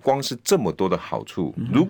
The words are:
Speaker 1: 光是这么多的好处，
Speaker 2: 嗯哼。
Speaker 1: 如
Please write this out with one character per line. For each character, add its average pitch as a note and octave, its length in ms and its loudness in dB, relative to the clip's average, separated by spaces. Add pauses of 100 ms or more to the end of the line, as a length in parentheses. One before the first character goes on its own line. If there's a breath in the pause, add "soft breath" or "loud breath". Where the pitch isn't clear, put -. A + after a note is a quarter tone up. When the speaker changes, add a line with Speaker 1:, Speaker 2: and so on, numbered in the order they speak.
Speaker 1:
光 C3+ 220 0
是 B2 180 -6
这 G3 160 2
么 F#2+ 140 0
多 F#2+ 160 0
的 F2 100 0
好 - 280 -8
处， E2 320 -6
Speaker 2:
嗯 A#2 80 -6
哼。 B2 80 -6
Speaker 1:
如 E3 160 6